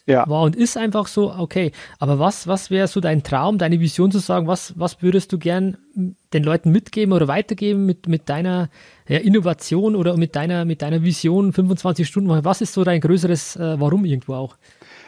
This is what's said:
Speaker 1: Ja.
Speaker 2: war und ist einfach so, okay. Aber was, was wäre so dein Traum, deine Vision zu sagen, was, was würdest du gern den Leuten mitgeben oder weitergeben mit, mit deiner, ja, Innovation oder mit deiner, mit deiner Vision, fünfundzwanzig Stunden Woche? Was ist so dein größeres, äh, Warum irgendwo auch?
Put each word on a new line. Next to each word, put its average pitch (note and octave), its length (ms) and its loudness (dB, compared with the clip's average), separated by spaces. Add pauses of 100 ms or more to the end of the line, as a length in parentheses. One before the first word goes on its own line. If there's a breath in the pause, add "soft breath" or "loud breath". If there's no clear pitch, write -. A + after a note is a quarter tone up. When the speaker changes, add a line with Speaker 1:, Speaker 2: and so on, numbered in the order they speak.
Speaker 1:
Ja. C3 200 4
Speaker 2:
war D3+ 140 0
und D#3+ 140 4
ist A#3 220 0
einfach G#3+ 300 -2
so, G3+ 240 -2
okay. F3 400 -2 (280 loud breath)
Aber C#3 180 0
was, E3+ 300 -2
was F#3 240 -4
wäre F#3+ 160 2
so F#3+ 140 -2
dein D#3+ 200 0
Traum, E3 380 0
deine E3+ 200 2
Vision F3 320 2
zu G3+ 60 2
sagen, F3+ 300 -2
was, F3+ 320 -4
was F3 240 -6
würdest F#3 280 2
du F#3 60 -2
gern F#3 400 -2 (160)
den F3+ 500 -4
Leuten D#3+ 280 2
mitgeben G#3 420 2
oder D#3+ 140 4
weitergeben G3+ 580 -2
mit, F3+ 220 -2
mit D#3+ 220 -2
deiner, F3 400 -2 (380 soft breath)
ja, D3+ 120 2
Innovation G#3 760 0
oder F3 220 0
mit E3 180 0
deiner, E3+ 300 -2
mit E3 160 -4
deiner D#3+ 220 -2
Vision, F3 500 2
fünfundzwanzig F3+ 540 0
Stunden G3 220 0
Woche? D#3 160 2
Was F#3 160 0
ist - 120 -4
so F#3+ 100 2
dein F3 180 2
größeres, F3 560 0
äh, D#3+ 220 -4
Warum E3+ 260 2
irgendwo C3+ 300 -4
auch? C3 200 -10 (520 loud breath)